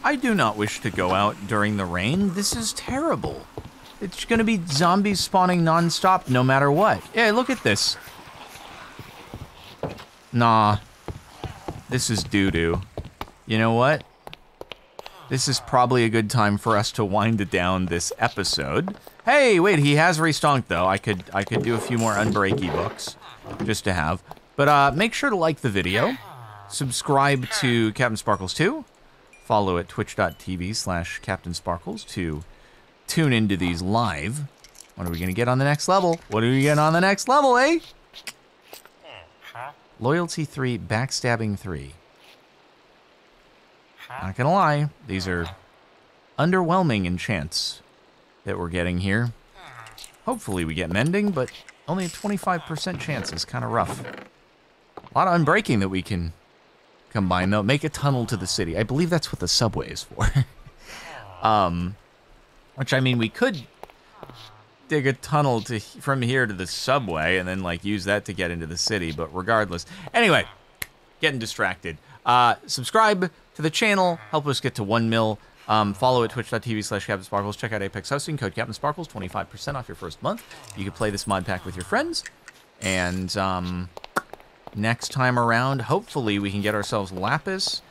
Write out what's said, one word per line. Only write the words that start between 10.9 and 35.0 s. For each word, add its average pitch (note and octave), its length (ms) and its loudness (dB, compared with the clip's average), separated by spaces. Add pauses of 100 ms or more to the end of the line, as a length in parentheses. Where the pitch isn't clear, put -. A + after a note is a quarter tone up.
This B2+ 200 -2
is G2+ 140 -2
doo-doo. F2 580 2 (640)
You A2 120 0
know A2+ 160 4
what? B2+ 320 2 (1200)
This C3+ 220 -2
is C3 100 0
probably B2 460 4
a A2+ 40 4
good A2 200 2
time G#2 280 4
for A2 200 2
us G#2 160 2
to A2+ 100 0
wind G2+ 460 2
down F#2 380 2
this E2+ 300 -2
episode. G2+ 760 -2 (300)
Hey, B3 340 6
wait, F3+ 200 4
he C#3+ 160 6
has D#3+ 220 4
restonked, D3+ 520 2
though. F2+ 160 2
I F#2+ 120 4
could, F#2+ 360 -2
I G2 100 0
could - 200 -2
do A#2 120 0
a A2 40 -2
few A#2+ 180 -2
more A2+ 160 2
Unbreaky G2+ 580 2
books, - 460 -6 (480)
just G#2+ 180 -2
to F#2+ 100 0
have. E2+ 300 -2 (320)
But, C#3+ 140 4
uh, C#3+ 260 6
make A3+ 180 0
sure C#4+ 160 0
to A3 60 0
like D#3+ 240 2
the C3 100 0
video. G2+ 460 0 (540)
Subscribe C#3 800 0 (100)
to A#2 320 2
Captain A2+ 240 0
Sparkles F#2+ 380 -2
two. B3 320 0 (580)
Follow G2 340 2
at E2+ 120 -4
twitch - 260 -6
dot F2+ 240 -2
T F#2 160 -8
V F2+ 160 -4
slash F2 480 -4
Captain F#2 340 -6
Sparkles F#2 520 -6
to D#2+ 400 -6 (600)
tune D3+ 280 2
into G#2+ 240 4
these F2 240 0
live. G#2 640 -2 (520)
What G2 100 -8